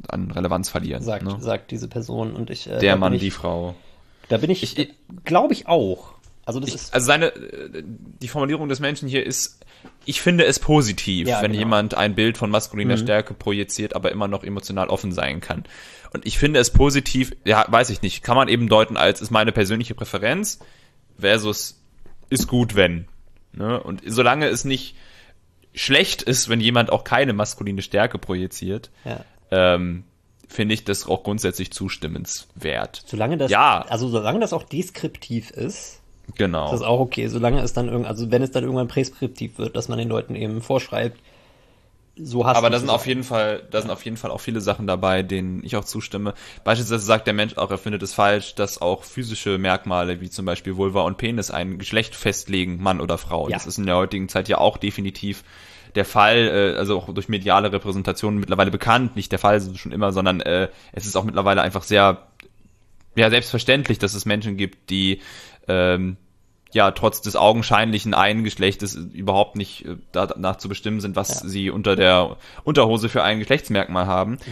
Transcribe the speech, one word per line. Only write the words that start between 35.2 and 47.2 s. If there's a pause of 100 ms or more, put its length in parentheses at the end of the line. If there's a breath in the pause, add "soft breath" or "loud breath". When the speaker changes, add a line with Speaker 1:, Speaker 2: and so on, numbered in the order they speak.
Speaker 2:
ist, (360)
Speaker 1:
Genau.
Speaker 2:
ist
das
auch
okay,
solange
es
dann
irgend-,
also
wenn
es
dann
irgendwann
präskriptiv
wird,
dass
man
den
Leuten
eben
vorschreibt, (960 soft breath)
so
hast
Speaker 1:
Aber
Speaker 2:
du
Speaker 1:
da
Speaker 2:
zu
Speaker 1:
sind
auf
Speaker 2:
sein.
Speaker 1:
jeden
Fall,
da
sind
auf
jeden
Fall
auch
viele
Sachen
dabei,
denen
ich
auch
zustimme. (280 loud breath)
Beispielsweise
sagt